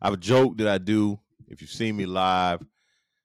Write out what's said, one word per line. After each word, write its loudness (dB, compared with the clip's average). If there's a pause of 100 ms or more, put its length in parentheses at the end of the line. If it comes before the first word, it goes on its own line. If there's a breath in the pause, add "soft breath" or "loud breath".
I -4
have 0
a -4
joke 4
that 0
I 2
do. 0 (280)
If -20
you've -20
seen -4
me -4
live, 0 (640)